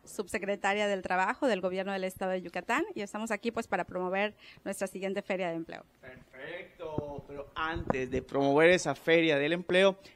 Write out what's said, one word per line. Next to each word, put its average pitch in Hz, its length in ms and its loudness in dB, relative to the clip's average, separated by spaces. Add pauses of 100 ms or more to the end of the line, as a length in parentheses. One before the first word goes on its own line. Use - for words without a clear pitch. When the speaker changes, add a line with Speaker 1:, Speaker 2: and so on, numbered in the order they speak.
Speaker 1:
subsecretaria 202 840 -2
del 196 140 0
Trabajo 185 440 0
del 208 140 2
Gobierno 185 320 -2
del 190 120 -2
Estado 190 260 -4
de 185 100 -2
Yucatán, 185 420 -2 (120)
y 214 80 -6
estamos 214 280 -8
aquí, 226 200 -2
pues, 226 160 -6
para 180 180 -2
promover 185 500 -2 (300)
nuestra 196 220 -6
siguiente 190 340 -4
Feria 185 300 -2
de 165 60 -4
Empleo. - 280 -10 (160)
Speaker 2:
Perfecto, 151 1300 -12
pero 143 260 -14
antes 160 560 -2
de 127 120 -2
promover 139 480 6
esa 165 240 2
Feria 165 420 4
del 147 160 2
Empleo, 185 460 4 (180)